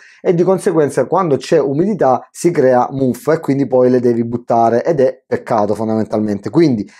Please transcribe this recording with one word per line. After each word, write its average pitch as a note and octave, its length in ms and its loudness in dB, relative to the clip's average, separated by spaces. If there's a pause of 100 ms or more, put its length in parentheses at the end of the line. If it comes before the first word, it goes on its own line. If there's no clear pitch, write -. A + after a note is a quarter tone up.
(200)
e F#3 140 0
di F3 100 2
conseguenza E3 640 0
quando E3+ 320 0
c'è - 240 0
umidità C#3+ 680 0
si - 220 -2
crea B2+ 400 2
muffa C3+ 440 -2
e E3 40 -2
quindi C#3 260 -2
poi B2+ 240 2
le B2+ 120 2
devi A#2+ 240 0
buttare A#2 580 0
ed D#3 160 0
è C3 260 0
peccato G#2+ 500 -2
fondamentalmente. G#2+ 720 -4
Quindi B2 360 2 (140)